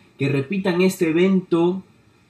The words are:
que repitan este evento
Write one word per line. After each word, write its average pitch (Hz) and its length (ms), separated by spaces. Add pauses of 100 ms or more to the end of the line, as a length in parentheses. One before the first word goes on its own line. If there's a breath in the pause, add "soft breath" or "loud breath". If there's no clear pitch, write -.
(180)
que 135 100
repitan 180 540
este 185 280
evento 180 720 (480)